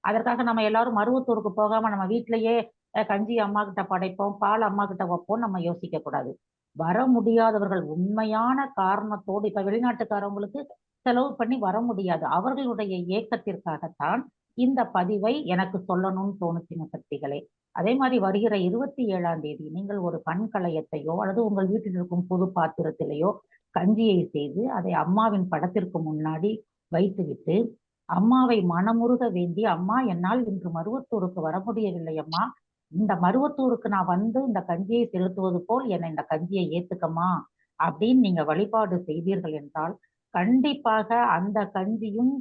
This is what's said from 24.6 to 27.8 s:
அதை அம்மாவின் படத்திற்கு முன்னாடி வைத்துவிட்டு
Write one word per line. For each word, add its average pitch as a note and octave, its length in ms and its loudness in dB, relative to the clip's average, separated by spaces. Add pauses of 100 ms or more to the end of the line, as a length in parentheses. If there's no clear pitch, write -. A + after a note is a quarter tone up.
அதை F3+ 220 -2
அம்மாவின் F#3 560 2
படத்திற்கு F3+ 500 -2
முன்னாடி D#3+ 640 -2 (280)
வைத்துவிட்டு F#3 920 0 (260)